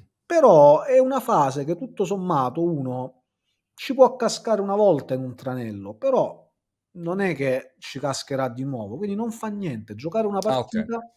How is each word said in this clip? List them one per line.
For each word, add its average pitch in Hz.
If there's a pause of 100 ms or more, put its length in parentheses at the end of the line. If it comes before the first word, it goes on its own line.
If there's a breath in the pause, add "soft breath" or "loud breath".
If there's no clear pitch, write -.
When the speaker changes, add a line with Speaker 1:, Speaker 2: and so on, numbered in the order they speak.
(260)
Speaker 1:
Però 196
è 262
una 262
fase 143
che 165
tutto 220
sommato 165
uno 127 (520)
ci -
può 247
cascare 214
una 196
volta 185
in 131
un 127
tranello, 110
però 254 (560)
non 175
è 185
che 131
ci -
cascherà 135
di 123
nuovo, 120
quindi 202
non 226
fa 220
niente. 156
Giocare 165
una 202
Speaker 2:
Ah, 131
ok. 120
Speaker 1:
partita 226 (180)